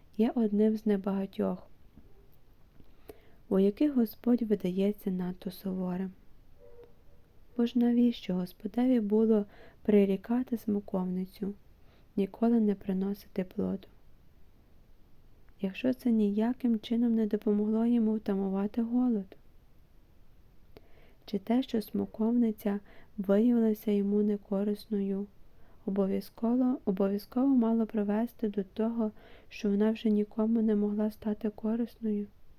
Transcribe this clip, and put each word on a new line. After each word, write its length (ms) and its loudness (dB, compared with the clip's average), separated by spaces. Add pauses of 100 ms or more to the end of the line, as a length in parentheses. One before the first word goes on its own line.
(180)
є 180 2
одним 420 2
з 80 -8
небагатьох, 840 -2 (1800)
у 100 2
яких 360 2
Господь 460 0
видається 680 -2
надто 400 -6
суворим. 600 -6 (1500)
Бо 80 2
ж 140 -2
навіщо 560 2
Господеві 640 0
було 460 2 (360)
прирікати 760 2
смоковницю, 960 -4 (600)
ніколи 440 2
не 160 2
приносити 680 -4
плоду, 440 -6 (1700)
якщо 320 -2
це 180 -2
ніяким 680 0
чином 360 0
не 120 2
допомогло 580 0
йому 300 2
втамувати 680 -2
голод? 540 0 (1900)
Чи 140 -4
те, 240 0
що 180 -4
смоковниця 1000 -2 (380)
виявилася 760 2
йому 320 2
некорисною, 1040 -2 (580)
обов'язково, 1000 0
обов'язково 640 0
мало 380 4
привести 640 -2
до 140 -4
того, 480 -2 (380)
що 200 -4
вона 220 4
вже 180 -2
нікому 520 0
не 140 2
могла 360 0
стати 380 -4
корисною? 800 -4 (320)